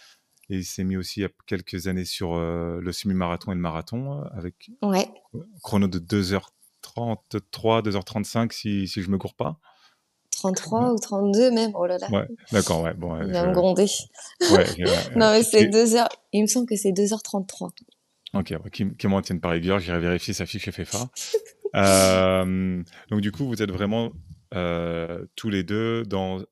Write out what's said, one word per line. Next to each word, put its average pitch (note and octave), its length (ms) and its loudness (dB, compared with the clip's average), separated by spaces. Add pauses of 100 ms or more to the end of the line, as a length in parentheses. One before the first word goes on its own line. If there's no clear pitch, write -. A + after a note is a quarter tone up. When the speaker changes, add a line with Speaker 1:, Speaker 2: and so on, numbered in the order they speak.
(500)
Speaker 1:
et G2 80 -4
il F2+ 80 -4
s'est - 180 -8
mis F#2 140 -2
aussi F#2 240 -6
il - 20 -2
y - 20 -2
a F2+ 40 -4 (180)
quelques F#2 400 -6
années F#2 180 -2
sur, E2+ 300 -4
euh, E2+ 460 -4
le F2+ 100 -6
semi-marathon F2+ 600 -2
et - 20 -2
le F2+ 60 -2
marathon, A2 580 -6
euh, D3 140 -10
avec F2+ 360 -12 (120)
Speaker 2:
Ouais. G3 260 2 (540)
Speaker 1:
chrono G2+ 260 2
de F#2 120 -2
deux F#2 340 -2
heures - 180 -4 (300)
trente-trois, A2+ 1000 -2
deux G#2 140 0
heures F#2+ 100 -4
trente-cinq, A2+ 480 -4
si, G2+ 340 -4
si G2 140 -6
je F2+ 80 -4
me G2 80 2
gourre - 180 -8
pas. - 240 -6 (720)
Speaker 2:
Trente-trois G3 540 -2
Speaker 1:
Ouais. B3 40 2
Speaker 2:
ou A#3 80 2
trente-deux G3+ 540 2
même, A3+ 240 0
oh F3 100 0
là F3+ 140 0
là. - 100 -8
Speaker 1:
Ouais, G2+ 180 0 (240)
d'accord, F2+ 300 2
ouais, E2 140 -2
bon, E2+ 220 -6
Speaker 2:
Il E2+ 120 -4
Speaker 1:
euh, - 20 -4
Speaker 2:
va F3 120 0
me F3+ 60 2
Speaker 1:
je F#3 40 2
Speaker 2:
gronder. F#3 320 4 (680)
Speaker 1:
Ouais, F#2 140 8 (100)
j'ai, F2 100 -2
ouais, - 40 4
Speaker 2:
<laughs> - 260 0
Non, A3 160 8
mais A3 120 8
Speaker 1:
qui, A3+ 80 0
Speaker 2:
c'est G#3+ 140 8
Speaker 1:
qui G3+ 40 2
Speaker 2:
deux A3 260 6
heures, A#3+ 140 4 (240)
il G3+ 80 4
me G#3+ 60 4
semble B3 180 2
que A3+ 100 -2
c'est G3 160 0
deux G3+ 220 2
heures G#3+ 80 -4
trente-trois. F#3 480 -8 (640)
Speaker 1:
Ok, G2 160 -2
ouais, E2+ 220 -8
qui, G2 240 -2
qui - 120 -4
m'en G2 140 2
tiennent F2+ 200 -4
par F2 100 0
rigueur, F2 280 2
j'irai F2 200 -2
vérifier F2 340 0
sa F#2 120 -4
fiche F#2+ 240 -8
fifa. G2+ 460 -6
Speaker 2:
<laughs> - 40 -14 (540)
Speaker 1:
Euh, F#2 1120 4 (260)
donc G#2 120 0
du G2+ 100 -2
coup, C#3 140 -6
vous A2+ 160 -4
êtes G2+ 100 -2
vraiment, G#2 400 -2 (420)
euh, E2+ 720 -4 (120)
tous A2 120 -6
les G2 140 0
deux A2+ 400 -2
dans, F#2+ 380 -4 (100)